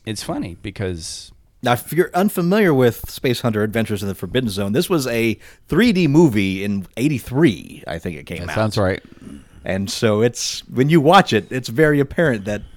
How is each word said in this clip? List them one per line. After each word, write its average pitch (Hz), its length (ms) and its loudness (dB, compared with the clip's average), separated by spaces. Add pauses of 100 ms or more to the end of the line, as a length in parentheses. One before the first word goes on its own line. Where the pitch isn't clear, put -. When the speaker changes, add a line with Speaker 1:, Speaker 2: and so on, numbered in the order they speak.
Speaker 1:
it's 107 180 -8
funny 127 400 -8
because 92 680 -8 (320)
Speaker 2:
Now, 120 120 2
if - 180 -8
you're 165 200 0
unfamiliar 185 640 2
with 127 340 2
Space - 340 -4
Hunter 107 200 0
Adventures 107 400 -2
in 101 60 -4
the 95 80 -4
Forbidden 113 340 -2
Zone, 98 220 -4
this 156 180 0
was 151 160 0
a 117 320 0 (300)
three 220 240 4
D 175 160 2
movie 104 560 4
in 98 220 -4 (100)
eighty-three, 123 920 -2
I 82 140 -8
think 85 160 -8
it 69 100 -16
came 85 140 -10
Speaker 3:
That - 100 -8
Speaker 2:
out. 78 60 -6
Speaker 3:
sounds 110 220 -2
right. 98 220 0 (640)
Speaker 2:
And 95 240 -4
so 107 340 0
it's, - 460 -4
when 131 220 0
you 165 100 4
watch 175 320 6
it, 104 200 2
it's 127 160 -6
very 147 320 2
apparent 127 460 0
that 104 160 -6 (140)